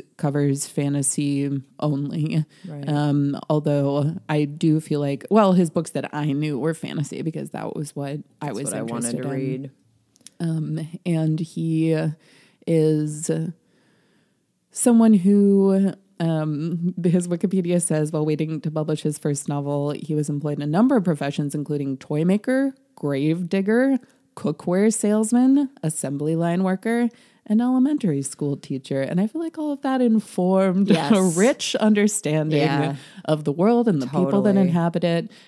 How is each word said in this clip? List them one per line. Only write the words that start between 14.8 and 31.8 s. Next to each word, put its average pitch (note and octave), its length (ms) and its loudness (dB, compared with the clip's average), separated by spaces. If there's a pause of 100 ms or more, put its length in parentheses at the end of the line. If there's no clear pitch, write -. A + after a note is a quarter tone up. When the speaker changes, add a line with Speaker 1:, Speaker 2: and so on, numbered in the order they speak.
Speaker 1:
who, G3 800 4 (260)
um, E3 720 -2 (100)
his F3 240 2
Wikipedia F3 540 0
says, D#3 300 -2
while D3+ 140 -2
waiting D#3 360 -2
to D#3 100 -4
publish D#3 300 -4
his D3+ 160 -4
first C#3+ 300 -4
novel, C#3+ 440 -4
he D3 240 -6
was D3+ 140 -2
employed D3 280 -4
in D3 60 -6
a D3 40 -4
number A3+ 280 2
of G3+ 80 2
professions, C#3+ 520 -2
including C#3+ 420 -4
toy D3+ 280 -4
maker, B3+ 480 0 (220)
grave D#3 540 -2
digger, A#3 500 2 (360)
cookware F#3 560 0
salesman, A#3+ 800 2 (140)
assembly D3+ 520 -2
line E3+ 280 0
worker, A3+ 460 0 (360)
and A3 160 2
elementary B3+ 600 2
school C#3+ 340 -4
teacher. C3+ 460 -6
And D#3+ 180 -2
I G#3 80 2
feel D#4+ 140 -6
like E4 160 -8
all D4+ 160 -4
of C#4 80 -8
that C4 200 0
informed F#3+ 840 2
<laughs> - 20 -2
Speaker 2:
Yes. E3 220 2
Speaker 1:
a G3 100 6
rich F#3 540 2
understanding D#3 840 2